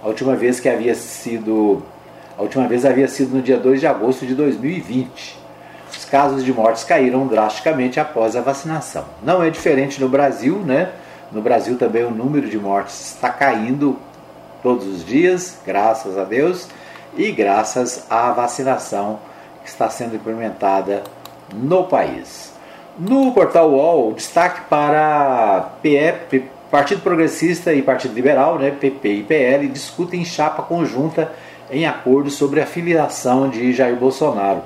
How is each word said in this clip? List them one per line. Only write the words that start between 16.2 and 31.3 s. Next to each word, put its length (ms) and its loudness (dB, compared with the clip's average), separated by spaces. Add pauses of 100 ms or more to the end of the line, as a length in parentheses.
Deus, 440 -2 (500)
e 140 0
graças 800 0
à 220 2
vacinação 880 -2 (440)
que 60 -16
está 200 -4
sendo 260 -8
implementada 840 -2 (500)
no 340 0
país. 680 -4 (460)
No 320 2
portal 400 4
uol, 420 4
destaque 560 0
para 1000 2 (100)
P 140 4
E, 160 4
P-, 480 -4 (100)
Partido 320 2
Progressista 720 0
e 80 4
Partido 320 0
Liberal, 460 2
né, 100 0
P 220 -2
P 200 -4
e 120 -2
P 100 -2
L, 360 2
discutem 540 -6
chapa 380 -2
conjunta 680 -2 (400)